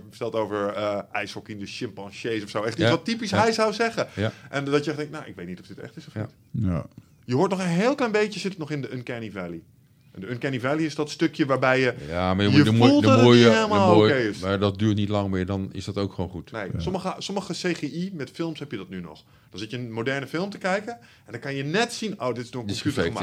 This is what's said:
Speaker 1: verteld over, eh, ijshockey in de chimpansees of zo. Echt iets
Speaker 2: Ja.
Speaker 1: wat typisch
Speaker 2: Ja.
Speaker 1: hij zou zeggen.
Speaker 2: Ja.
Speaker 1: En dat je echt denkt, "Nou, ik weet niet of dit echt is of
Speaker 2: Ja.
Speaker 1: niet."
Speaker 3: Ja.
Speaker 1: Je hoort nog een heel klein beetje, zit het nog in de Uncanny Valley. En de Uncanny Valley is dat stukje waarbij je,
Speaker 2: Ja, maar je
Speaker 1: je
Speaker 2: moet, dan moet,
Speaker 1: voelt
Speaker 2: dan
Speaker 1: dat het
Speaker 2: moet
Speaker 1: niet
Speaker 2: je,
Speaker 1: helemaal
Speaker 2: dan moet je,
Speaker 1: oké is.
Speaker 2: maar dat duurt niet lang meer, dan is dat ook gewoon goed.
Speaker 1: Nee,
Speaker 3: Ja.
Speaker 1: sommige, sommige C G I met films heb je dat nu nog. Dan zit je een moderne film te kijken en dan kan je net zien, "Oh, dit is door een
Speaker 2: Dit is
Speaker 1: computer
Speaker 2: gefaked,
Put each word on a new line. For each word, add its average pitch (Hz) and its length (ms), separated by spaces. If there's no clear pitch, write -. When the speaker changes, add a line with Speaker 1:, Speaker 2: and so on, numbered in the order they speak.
Speaker 1:
verteld 113 260
over, 104 320
eh, 104 320
ijshockey 104 420
in 104 60
de 98 60
chimpansees 104 800
of 104 60
zo. 107 140
Echt 117 140
iets - 60
Speaker 2:
Ja. 113 60
Speaker 1:
wat - 160
typisch 226 240
Speaker 2:
Ja. 202 120
Speaker 1:
hij 226 100
zou 220 220
zeggen. 226 420
Speaker 2:
Ja. 107 160
Speaker 1:
En 139 160
dat 147 180
je 156 60
echt 143 100
denkt, 151 140
"Nou, 151 120
ik 95 100
weet 95 120
niet 180 120
of - 80
dit - 120
echt - 180
is - 100
of - 60
Speaker 2:
Ja. - 140
Speaker 1:
niet." - 140
Speaker 3:
Ja. 87 200
Speaker 1:
Je 123 100
hoort 180 140
nog 185 100
een 190 80
heel 202 280
klein 247 160
beetje, 208 280
zit 196 120
het - 80
nog 151 120
in 147 100
de 113 120
Uncanny 120 380
Valley. 87 300
En 95 120
de 98 80
Uncanny 127 280
Valley 143 260
is 147 100
dat 151 140
stukje 156 360
waarbij 131 340
je, 123 140
Speaker 2:
Ja, 90 260
maar 98 120
je 104 60
Speaker 1:
je 135 60
Speaker 2:
moet, 147 80
dan 110 100
moet, 117 140
Speaker 1:
voelt 294 140
Speaker 2:
dan - 80
Speaker 1:
dat 131 80
het 120 100
Speaker 2:
moet 120 80
Speaker 1:
niet 120 80
Speaker 2:
je, 117 80
Speaker 1:
helemaal 208 340
Speaker 2:
dan 180 100
moet 107 100
je, 139 60
Speaker 1:
oké 127 100
is. 104 160
Speaker 2:
maar 95 200
dat 101 200
duurt 110 160
niet 101 140
lang 101 200
meer, 92 160
dan 95 260
is 101 140
dat 98 120
ook 101 160
gewoon 90 160
goed. 87 220
Speaker 1:
Nee, 104 220
Speaker 3:
Ja. - 60
Speaker 1:
sommige, 180 380
sommige 196 360
C 170 240
G - 40
I 165 320
met 139 160
films 165 300
heb 143 120
je 110 60
dat 90 120
nu 92 120
nog. 78 220
Dan 90 100
zit 107 120
je 131 60
een 120 140
moderne 127 360
film 170 220
te 196 80
kijken 208 360
en - 60
dan 117 80
kan 139 160
je 139 80
net 202 300
zien, - 280
"Oh, 127 120
dit 120 100
is 117 80
door 127 100
een 110 60
Speaker 2:
Dit 98 80
is - 60
Speaker 1:
computer 95 220
Speaker 2:
gefaked, 85 200